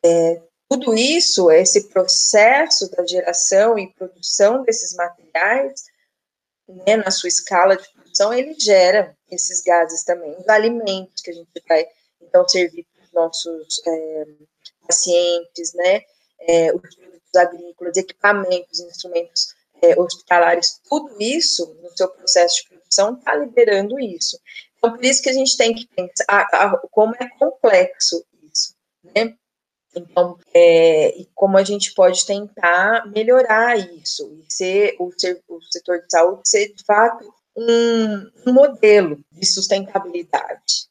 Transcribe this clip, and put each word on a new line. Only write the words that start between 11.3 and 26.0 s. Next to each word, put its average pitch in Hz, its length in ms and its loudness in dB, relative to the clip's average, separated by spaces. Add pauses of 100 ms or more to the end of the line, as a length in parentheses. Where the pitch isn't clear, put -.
a 170 40 -14
gente 170 140 -20 (180)
vai, 165 200 0 (340)
então, 180 260 2
servir 175 480 -4
pros - 180 -20
nossos, 165 760 -6
é, 160 380 -8 (600)
pacientes, 175 880 -4
né, 185 300 -2 (380)
é, 165 340 2
os - 200 -12
produtos - 400 -20
agrícolas, 175 640 -2
equipamentos, 185 840 -4
instrumentos, 170 720 -8 (260)
é, 170 180 4
hospitalares, 170 880 0
tudo 294 320 -4
isso, 277 640 -4
no - 140 -20
seu 185 120 -2
processo 175 480 0
de - 120 -10
produção, - 480 -4
tá - 180 -6
liberando 233 640 0
isso. 196 400 -8 (380)
Então, 233 180 -2
por 247 100 -12
isso 254 180 0
que 277 80 -2
a - 20 -2
gente 262 240 -2
tem 233 180 0
que - 140 -14
pensar, - 400 -8